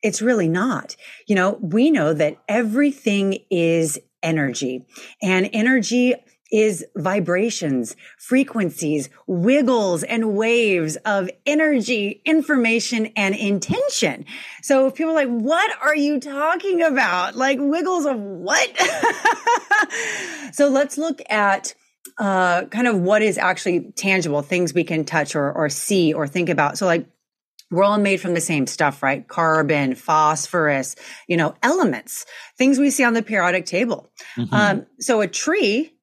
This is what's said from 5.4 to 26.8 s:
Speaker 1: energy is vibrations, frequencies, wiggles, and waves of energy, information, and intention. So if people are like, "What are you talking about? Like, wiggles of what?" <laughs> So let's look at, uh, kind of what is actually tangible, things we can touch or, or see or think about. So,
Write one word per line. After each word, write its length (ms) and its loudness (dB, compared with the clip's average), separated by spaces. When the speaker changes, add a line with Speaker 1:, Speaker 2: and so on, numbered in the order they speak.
Speaker 1:
energy 640 2
is 320 2
vibrations, 1000 -2
frequencies, 920 -2
wiggles, 800 2
and 320 -2
waves 600 0
of 320 -2
energy, 800 0
information, 840 2
and 180 0
intention. 920 -2
So 240 4
if 80 -2
people 180 -2
are 20 0
like, 140 2
"What 440 0
are 140 2
you 240 0
talking 640 -2
about? 520 0
Like, 260 0
wiggles 440 0
of 140 -2
what?" 580 -2
<laughs> 1800 -2
So 160 4
let's 300 0
look 220 -4
at, 440 0
uh, 480 2
kind 200 -2
of 140 2
what 220 4
is 160 2
actually 580 -2
tangible, 460 0
things 300 0
we 120 0
can 200 -2
touch 300 -2
or, 160 0
or 180 -2
see 440 0
or 160 -2
think 200 -2
about. 300 0
So, 80 0